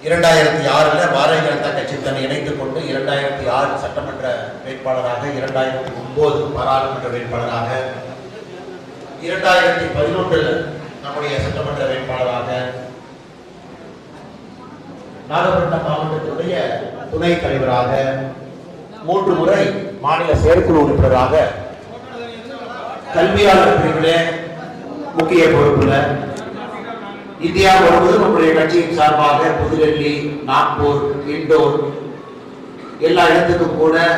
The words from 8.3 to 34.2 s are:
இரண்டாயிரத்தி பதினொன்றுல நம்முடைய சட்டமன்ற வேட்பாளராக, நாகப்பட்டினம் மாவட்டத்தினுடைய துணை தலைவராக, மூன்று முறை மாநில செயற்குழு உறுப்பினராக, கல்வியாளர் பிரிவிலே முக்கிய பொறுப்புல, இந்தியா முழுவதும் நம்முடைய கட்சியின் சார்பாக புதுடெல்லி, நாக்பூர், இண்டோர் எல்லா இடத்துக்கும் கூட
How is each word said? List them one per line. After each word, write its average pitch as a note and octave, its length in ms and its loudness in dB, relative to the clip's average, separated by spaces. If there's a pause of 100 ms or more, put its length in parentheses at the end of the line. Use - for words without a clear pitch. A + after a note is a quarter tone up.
இரண்டாயிரத்தி F3 600 2 (100)
பதினொன்றுல D#3+ 560 0 (520)
நம்முடைய C#3+ 280 -6 (120)
சட்டமன்ற C#3 460 -4
வேட்பாளராக, B2+ 600 -4 (2750)
நாகப்பட்டினம் E3 580 2
மாவட்டத்தினுடைய D#3 680 -4 (580)
துணை E3+ 200 0 (120)
தலைவராக, B2+ 460 0 (1160)
மூன்று F#3 320 2
முறை - 220 4 (420)
மாநில D#3+ 400 2
செயற்குழு E3+ 400 4
உறுப்பினராக, C3 500 4 (1800)
கல்வியாளர் F#3+ 680 6
பிரிவிலே D#3+ 340 2 (1000)
முக்கிய E3 240 4 (140)
பொறுப்புல, C#3+ 360 4 (1500)
இந்தியா F#3+ 240 4 (100)
முழுவதும் E3+ 420 6
நம்முடைய D#3+ 340 4
கட்சியின் E3 420 2
சார்பாக D3+ 580 4
புதுடெல்லி, D3+ 560 2 (360)
நாக்பூர், C#3+ 540 2 (300)
இண்டோர் D#3 420 4 (1300)
எல்லா F3 260 4
இடத்துக்கும் E3+ 480 2
கூட D#3+ 160 4 (220)